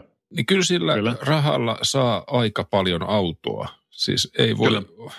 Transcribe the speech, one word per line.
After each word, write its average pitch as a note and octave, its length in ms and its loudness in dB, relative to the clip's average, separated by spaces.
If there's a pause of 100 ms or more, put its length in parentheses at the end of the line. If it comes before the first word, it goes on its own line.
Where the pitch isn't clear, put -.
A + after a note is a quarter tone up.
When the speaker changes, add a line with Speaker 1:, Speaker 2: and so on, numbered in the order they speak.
(360)
Speaker 1:
Niin C#3 100 -2
kyllä F#3+ 180 2
sillä E3+ 300 0
Speaker 2:
Kyllä. A2+ 260 0
Speaker 1:
rahalla C#3+ 640 0
saa A#2+ 440 0
aika A2 380 0
paljon F#2 380 0
autoa. F2+ 640 -2 (220)
Siis - 480 -2
ei A2+ 200 4
voi A2+ 100 4
Speaker 2:
Kyllä. G#2+ 140 0 (360)